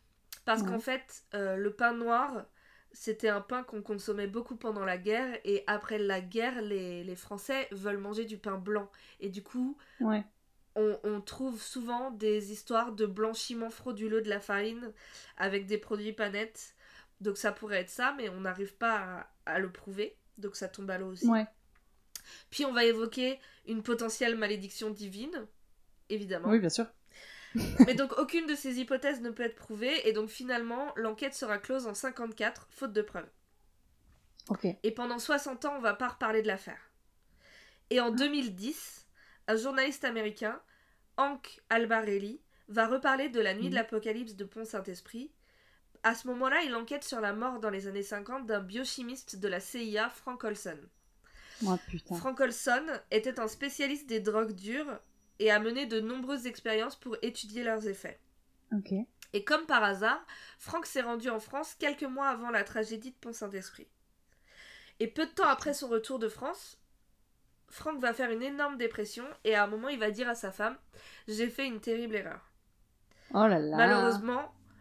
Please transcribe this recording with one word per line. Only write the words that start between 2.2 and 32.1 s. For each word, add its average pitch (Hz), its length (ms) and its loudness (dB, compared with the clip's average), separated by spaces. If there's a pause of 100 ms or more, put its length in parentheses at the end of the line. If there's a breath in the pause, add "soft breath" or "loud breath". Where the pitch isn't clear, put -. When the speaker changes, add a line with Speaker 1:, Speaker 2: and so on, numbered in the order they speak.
Speaker 1:
c'était 214 380 0
un 202 100 2
pain 254 240 -4
qu'on 220 180 -10
consommait 202 460 -4
beaucoup 233 300 -6
pendant 208 260 -4
la 185 140 0
guerre. 226 480 0
Et 196 220 2
après 208 300 0
la 196 240 2
guerre, 226 400 -2
les, 185 420 -4
les 180 120 -8
Français 254 560 -4
veulent 202 260 -2
manger 208 280 -4
du 214 120 -8
pain 196 200 -4
blanc. 202 320 -2 (320 soft breath)
Et 202 80 -4
du 196 120 -8
coup, 254 360 -4 (240 soft breath)
Speaker 2:
Ouais. 214 240 2 (500)
Speaker 1:
on, 214 280 2
on 208 180 -2
trouve 240 400 -6
souvent 247 500 -4
des 214 400 2
histoires 233 400 0
de 214 140 0
blanchiment 220 640 -2
frauduleux 220 520 -2
de 214 80 0
la 202 120 0
farine 220 500 -2 (460 loud breath)
avec 196 280 0
des 208 120 0
produits 208 360 -4
pas 208 160 -2
nets. 214 460 -6 (460 soft breath)
Donc 196 160 0
ça 208 160 2
pourrait 208 260 -2
être 180 100 -4
ça, 254 280 0
mais 240 100 -4
on 185 140 -8
n'arrive 190 340 -4
pas 190 540 -2 (160)
à, 156 80 -2
à 180 60 2
le 190 120 0
prouver. 196 460 -6 (200)
Donc 196 200 -8
ça 190 100 -6
tombe 196 240 -8
à 185 60 -2
l'eau 190 140 -6
aussi. 185 160 2
Speaker 2:
Ouais. 220 200 6 (1040 loud breath)
Speaker 1:
Puis 285 160 -2
on 262 80 0
va 240 100 6
évoquer 233 560 4 (260 soft breath)
une 220 160 -2
potentielle 233 540 0
malédiction 208 540 -2
divine, 214 580 -8 (640)
évidemment. 190 400 -2
Speaker 2:
Oui, 220 100 8
bien 175 100 2
sûr. 226 180 0 (640 loud breath)
Speaker 1:
<laughs> - 320 10
Mais 254 80 8
donc 262 240 0
aucune 330 300 2
de 294 80 0
ces 254 240 -4
hypothèses 262 420 0
ne 233 80 -4
peut 233 140 -4
être 233 100 -4
prouvée, 233 540 -2
et 220 40 8
donc 214 180 0
finalement 247 640 -4
l'enquête 226 400 -2
sera 214 240 -2
close 262 260 -2
en 214 80 -4
cinquante-quatre, 233 800 -4